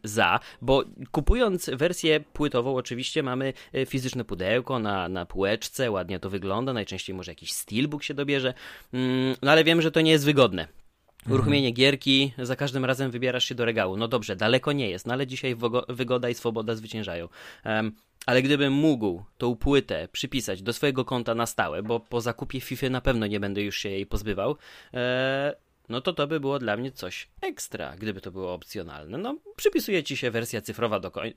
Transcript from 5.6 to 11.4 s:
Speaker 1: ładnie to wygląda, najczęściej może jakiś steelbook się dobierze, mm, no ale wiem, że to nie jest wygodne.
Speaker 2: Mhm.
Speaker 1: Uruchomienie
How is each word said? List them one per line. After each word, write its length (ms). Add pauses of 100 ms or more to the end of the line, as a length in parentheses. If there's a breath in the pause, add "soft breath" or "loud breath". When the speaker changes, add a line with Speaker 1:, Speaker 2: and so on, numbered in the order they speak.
Speaker 1:
ładnie 300
to 100
wygląda, 420
najczęściej 440
może 140
jakiś 220
steelbook 500
się 120
dobierze, 400 (380 loud breath)
mm, 500
no 80
ale 140
wiem, 180
że 80
to 100
nie 100
jest 140
wygodne. 380
Speaker 2:
Mhm. 720
Speaker 1:
Uruchomienie 360